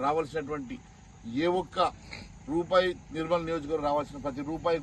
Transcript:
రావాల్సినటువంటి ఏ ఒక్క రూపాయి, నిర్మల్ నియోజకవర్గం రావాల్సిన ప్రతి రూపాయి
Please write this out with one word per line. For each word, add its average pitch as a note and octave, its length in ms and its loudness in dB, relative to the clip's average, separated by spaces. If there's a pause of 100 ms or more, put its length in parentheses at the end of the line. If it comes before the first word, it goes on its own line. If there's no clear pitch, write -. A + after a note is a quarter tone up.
రావాల్సినటువంటి D3 680 -2 (680)
ఏ - 20 4 (140)
ఒక్క - 180 -6 (760)
రూపాయి, F3+ 360 4 (260)
నిర్మల్ D#3+ 320 2
నియోజకవర్గం D#3 420 -2
రావాల్సిన C#3+ 360 0
ప్రతి C#3 240 -4
రూపాయి E3 340 2